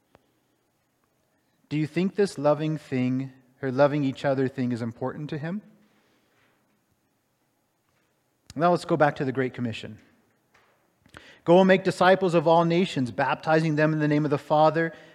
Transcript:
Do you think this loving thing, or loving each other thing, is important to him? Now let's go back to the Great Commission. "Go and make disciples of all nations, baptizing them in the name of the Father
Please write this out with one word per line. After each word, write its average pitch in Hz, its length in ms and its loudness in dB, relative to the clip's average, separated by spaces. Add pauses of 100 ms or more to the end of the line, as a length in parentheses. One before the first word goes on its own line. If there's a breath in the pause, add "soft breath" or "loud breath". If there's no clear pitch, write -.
(1700)
Do 147 100 -6
you 151 100 -2
think 185 280 -4
this 202 220 -2
loving 151 400 0
thing, 131 540 -4 (300)
or 135 100 -4
loving 143 320 2
each 135 220 -4
other 135 220 0
thing, 123 240 -4
is 113 100 -6
important 127 480 -8
to 160 80 -8
him? 170 240 -10 (3000)
Now 170 160 0
let's 170 140 -2
go 170 120 -2
back 147 200 2
to 147 80 -6
the 131 60 -4
Great 127 220 -4
Commission. 110 460 -10 (1400 loud breath)
"Go 170 160 6
and 190 80 6
make 190 160 4
disciples 185 500 2
of 165 140 2
all 165 180 4
nations, 165 460 -2
baptizing 151 640 0
them 156 180 2
in 156 60 -2
the 151 80 0
name 151 180 0
of 139 60 -4
the 143 60 0
Father 156 560 0 (220 loud breath)